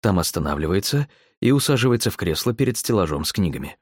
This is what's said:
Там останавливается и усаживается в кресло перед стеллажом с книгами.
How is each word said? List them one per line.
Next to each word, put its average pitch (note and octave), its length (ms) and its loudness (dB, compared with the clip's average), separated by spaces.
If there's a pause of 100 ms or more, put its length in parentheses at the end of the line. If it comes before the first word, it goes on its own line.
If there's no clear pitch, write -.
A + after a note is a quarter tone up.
Там G2 180 2
останавливается D#2+ 880 0 (320)
и A#2+ 120 2
усаживается B2+ 600 2
в - 60 -12
кресло F2 380 -2
перед B2+ 240 -2
стеллажом D#2+ 480 0
с - 80 -6
книгами. D2 480 -2